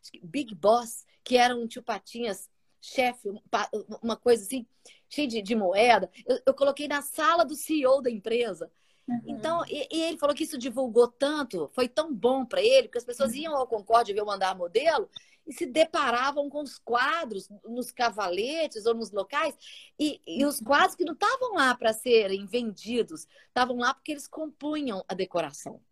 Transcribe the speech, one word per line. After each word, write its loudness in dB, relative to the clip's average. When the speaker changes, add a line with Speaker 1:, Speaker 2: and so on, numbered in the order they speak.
Speaker 1:
acho -20
que -20
Big -8
Boss, 0
que 0
era 6
um -4
Tio -12
Patinhas -8
chefe, -2
um -8
pa-, 0
uma -2
coisa 4
assim, -6
cheio -2
de, -2
de 0
moeda. 4
Eu, 0
eu 6
coloquei 0
na -2
sala 2
do -4
C -4
E 2
O 6
da 0
empresa. -4
Speaker 2:
Uhum. -4
Speaker 1:
Então, -2
e, -6
e -2
ele -4
falou 0
que -4
isso -10
divulgou 2
tanto, -4
foi 0
tão -2
bom 2
pra -2
ele, 6
porque -6
as -8
pessoas -2
Speaker 2:
Uhum. -6
Speaker 1:
iam -4
ao 2
Concórdia 2
ver 0
o -4
andar 0
modelo 0
e -14
se -6
deparavam 0
com -8
os -14
quadros -2
nos -8
cavaletes -2
ou 4
nos -6
locais, -2
e, -2
e -2
os 0
Speaker 2:
Uhum. -12
Speaker 1:
quadros 4
que -2
não -6
estavam -2
lá 4
pra 0
serem 2
vendidos, -6
estavam 0
lá 0
porque -10
eles -10
compunham -6
a -4
decoração. -6